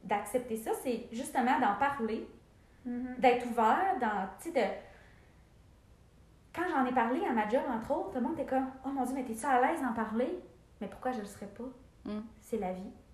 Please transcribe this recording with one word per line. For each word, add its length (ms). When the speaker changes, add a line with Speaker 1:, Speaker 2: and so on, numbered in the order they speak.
Speaker 1:
d'accepter 540
ça, 160
c'est 300
justement 480
d'en 180
parler, 480
Speaker 2:
Mhm. 340
Speaker 1:
d'être 280
ouvert, 540
dans, 280
tu 100
sais, 80
de, 60
quand 160
j'en 160
ai 60
parlé 340
à 60
ma 160
job, 200
entre 220
autres, 240
le 60
monde 180
était 80
comme, « 200
Oh 60
mon 140
Dieu, 100
mais 100
t'es-tu 200
à 160
l'aise 220
d'en 100
parler ? » 460
Mais 60
pourquoi 260
je 80
le 60
serais 200
pas ? 180
Speaker 3:
Mm. 160
Speaker 1:
C'est 180
la 140
vie. 180